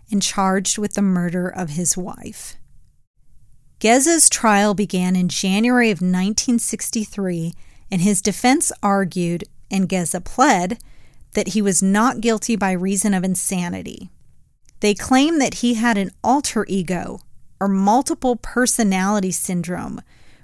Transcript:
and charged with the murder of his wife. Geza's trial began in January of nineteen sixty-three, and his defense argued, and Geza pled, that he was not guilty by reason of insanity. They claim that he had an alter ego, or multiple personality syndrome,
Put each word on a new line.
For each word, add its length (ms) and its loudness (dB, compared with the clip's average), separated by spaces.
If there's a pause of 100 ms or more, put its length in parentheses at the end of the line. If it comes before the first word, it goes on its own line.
(120)
and 100 0
charged 560 0
with 160 -4
the 80 0
murder 480 0
of 220 -8
his 260 -2
wife. 580 -12 (1200)
Geza's 500 4
trial 460 2
began 400 0
in 120 2
January 640 2
of 140 -2
nineteen 560 0
sixty-three, 920 -4 (380)
and 100 0
his 220 2
defense 480 2 (100)
argued, 600 0 (260)
and 180 0
Geza 360 -2
pled, 560 2 (540)
that 160 -2
he 120 0
was 220 2
not 380 2
guilty 340 0
by 160 0
reason 420 0
of 100 0
insanity. 880 -4 (680)
They 160 2
claim 420 2
that 180 0
he 200 0
had 240 0
an 100 -2 (140)
alter 440 0
ego, 520 -4 (400)
or 80 0
multiple 680 2
personality 960 0
syndrome, 680 -6 (420)